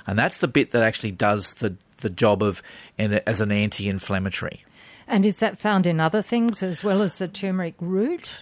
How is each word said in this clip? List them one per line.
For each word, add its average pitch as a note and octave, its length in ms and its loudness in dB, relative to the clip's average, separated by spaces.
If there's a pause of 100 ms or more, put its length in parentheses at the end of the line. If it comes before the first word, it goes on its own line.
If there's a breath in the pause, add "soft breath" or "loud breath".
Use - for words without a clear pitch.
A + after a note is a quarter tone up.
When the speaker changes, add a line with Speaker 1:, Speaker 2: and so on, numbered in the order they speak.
Speaker 1:
And G2 120 0
that's D3 200 0
the E3 100 0
bit C#3 240 2
that A#2 100 4
actually A2+ 300 0
does G#2 420 0
the, G2 220 -4 (220)
the G#2+ 120 -4
job G2+ 320 4
of, G2+ 200 0 (360 loud breath)
and G#2+ 160 0 (120)
as G#2+ 140 0
an G#2 120 0
anti-inflammatory. G2 1120 -2 (420 loud breath)
Speaker 2:
And G3 200 2
is G#3 140 0
that G3+ 180 -2
found G3 300 2
in E3 100 2
other D#3+ 240 2
things A#3 400 0
as F#3 220 -4
well G3+ 180 2
as G3 160 -2
the F#3+ 80 -4
turmeric F#3 540 -4
root? G3+ 500 -2 (120)